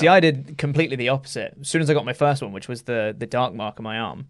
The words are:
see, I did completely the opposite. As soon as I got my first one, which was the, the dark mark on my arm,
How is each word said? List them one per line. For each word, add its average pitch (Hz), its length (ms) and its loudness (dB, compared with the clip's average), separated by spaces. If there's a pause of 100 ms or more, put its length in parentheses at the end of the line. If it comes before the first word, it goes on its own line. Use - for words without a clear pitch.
see, 156 80 6
I 185 100 8
did 147 400 2
completely 143 380 0
the 123 140 0
opposite. 135 500 -4
As 139 80 -12
soon 165 140 0
as 147 60 0
I 151 60 4
got 139 100 2
my 123 80 -4
first 139 300 2
one, 104 100 -8
which 95 140 -10
was 120 160 -10
the, 107 340 -2
the 113 100 -6
dark 123 280 -2
mark 107 240 -8
on 110 60 -12
my 110 140 -6
arm, 104 320 -8